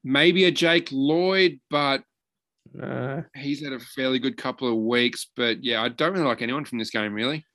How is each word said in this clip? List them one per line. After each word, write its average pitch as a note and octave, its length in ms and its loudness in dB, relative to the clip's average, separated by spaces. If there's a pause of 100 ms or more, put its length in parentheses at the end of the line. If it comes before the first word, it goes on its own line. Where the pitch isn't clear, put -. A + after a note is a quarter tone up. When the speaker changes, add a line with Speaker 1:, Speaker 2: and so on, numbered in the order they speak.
Speaker 1:
maybe E3 420 4
a F3 60 6
Jake E3+ 400 2
Lloyd, E3 680 2 (120)
but C#3+ 320 0 (720)
Speaker 2:
Nah. C3 500 -8 (120)
Speaker 1:
he's C#3+ 280 -6
had C#3 100 -8
a B2+ 60 -10
fairly C3 400 -2
good B2 180 -4
couple C3 320 -4
of A2+ 80 2
weeks. A#2+ 580 0
But, A#2 280 -2
yeah, A#2 180 0
I A#2+ 80 -2
don't D#3 240 -2
really F3+ 120 0
like A#2+ 180 0
anyone C3 220 -4
from B2 120 -8
this A2+ 140 -6
game, G#2+ 220 -2
really. C3 420 -4